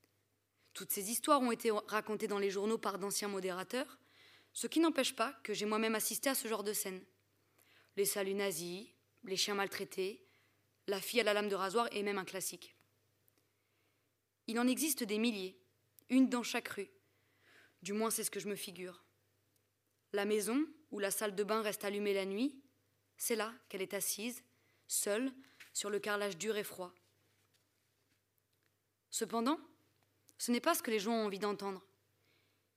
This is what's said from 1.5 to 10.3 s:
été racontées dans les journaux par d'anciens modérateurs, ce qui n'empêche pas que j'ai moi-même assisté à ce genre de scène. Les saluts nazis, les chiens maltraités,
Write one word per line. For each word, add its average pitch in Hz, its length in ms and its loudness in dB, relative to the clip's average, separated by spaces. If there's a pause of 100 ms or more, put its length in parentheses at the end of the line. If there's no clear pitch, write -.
été 233 180 0
racontées 208 580 -2
dans 202 120 0
les 202 100 2
journaux 208 300 0
par 196 180 -2
d'anciens 196 300 -2
modérateurs, 190 720 -4 (540)
ce - 120 -6
qui 302 140 2
n'empêche 320 360 4
pas 240 180 0 (100)
que 208 100 -4
j'ai 202 120 0
moi-même 220 300 2
assisté - 340 0
à 262 60 2
ce 240 120 -4
genre 214 160 -2
de 208 100 -2
scène. 190 300 -4 (920)
Les 202 80 4
saluts 196 280 0
nazis, 190 540 -2 (380)
les 190 100 -4
chiens 202 200 0
maltraités, 196 680 -4 (640)